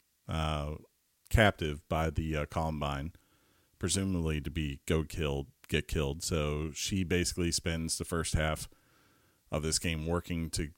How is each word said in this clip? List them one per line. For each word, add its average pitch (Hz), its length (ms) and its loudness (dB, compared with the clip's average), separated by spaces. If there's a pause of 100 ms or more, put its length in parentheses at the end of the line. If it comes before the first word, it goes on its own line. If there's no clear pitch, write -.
(280)
uh, 78 480 -2 (540)
captive 87 600 4
by 80 200 2
the, 78 260 0
uh, 73 100 0
Columbine, 76 680 -2 (680)
presumably 85 600 0
to 73 80 -8
be 73 360 -4
go 80 180 4
killed, 69 440 -2 (200)
get - 200 0
killed. 76 360 -2
So 76 500 0
she 95 300 -2
basically 87 480 0
spends 82 460 -2
the - 80 -6
first 82 280 -2
half 78 360 0 (840)
of 76 120 0
this 76 160 0
game 80 260 -2
working 82 460 -2
to 76 260 -4